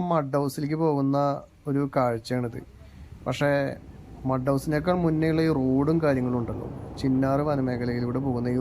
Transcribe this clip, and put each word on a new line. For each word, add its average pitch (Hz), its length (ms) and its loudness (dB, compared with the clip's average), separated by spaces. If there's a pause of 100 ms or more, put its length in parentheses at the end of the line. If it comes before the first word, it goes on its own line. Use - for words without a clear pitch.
(140)
മഡ് 143 260 0
ഹൗസിലേക്ക് 147 440 -2
പോകുന്ന 139 340 2 (540)
ഒരു 139 120 2 (120)
കാഴ്ചയാണിത്. 120 640 0 (680)
പക്ഷേ 143 240 0 (800)
മഡ് 131 200 0
ഹൗസിനേക്കാൾ 156 520 0
മുന്നേയുള്ള 160 440 2
ഈ 160 120 2
റോഡും 143 460 2
കാര്യങ്ങളും 127 360 2
ഉണ്ടല്ലോ, 110 280 -6 (320)
ചിന്നാർ 135 380 2 (100)
വനമേഖലയിലൂടെ 123 760 -2
പോകുന്ന 123 320 0
ഈ - 20 2